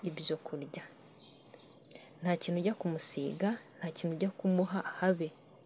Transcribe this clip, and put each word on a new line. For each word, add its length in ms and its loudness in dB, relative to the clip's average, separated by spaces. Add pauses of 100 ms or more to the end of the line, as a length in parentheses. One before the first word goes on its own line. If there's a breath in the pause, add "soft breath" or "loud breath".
ibyo 340 -2
kurya. 460 -8 (1300 loud breath)
Nta 200 2
kintu 220 0
ujya 140 2
kumusiga, 760 2 (240)
nta 180 -6
kintu 240 -4
ujya 140 0
kumuha 500 2 (180)
habe, 340 4 (340)